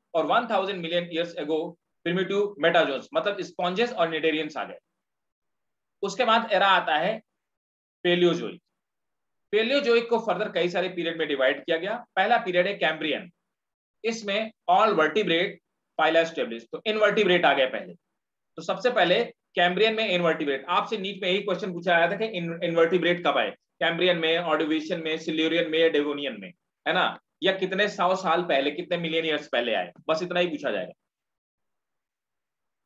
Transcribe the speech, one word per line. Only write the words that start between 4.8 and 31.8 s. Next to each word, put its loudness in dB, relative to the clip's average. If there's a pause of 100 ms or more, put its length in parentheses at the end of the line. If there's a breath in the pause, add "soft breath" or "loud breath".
उसके -2
बाद 2
एरा 4
आता 2
है -2 (880)
paleozoic। 2 (920)
paleozoic 2
को 2
further -2
कई 0
सारे -2
पीरियड -4
में -2
divide 0
किया 0
गया। -6 (100)
पहला 4
पीरियड 2
है -2
कैम्ब्रियन, -2 (720)
इसमें -4 (200)
all 6
vertebrate 2 (440)
phyla 4
established, -2
तो -10
invertebrate 4
आ 6
गए 2
पहले। -6 (640)
तो -14
सबसे -2
पहले 2 (320)
Cambrian 2
में -2
इनवर्टिब्रेट, 0
आपसे -2
नीट -8
में -2
यही 0
question -4
पूछा 0
आया 4
था -4
कि -4
इन-, -6
invertebrate 2
कब 2
आए, 0 (300)
Cambrian 0
में, 0
Ordovician -2
में, -4
Silurian -2
में 0
या 4
Devonian -2
में, -12 (380)
है 0
ना, -2 (240)
या 2
कितने 0
सौ 0
साल 0
पहले, 0
कितने -4
million -2
years -4
पहले -2
आए, -4 (180)
बस -2
इतना -2
ही 2
पूछा -6
जाएगा। -6 (1900)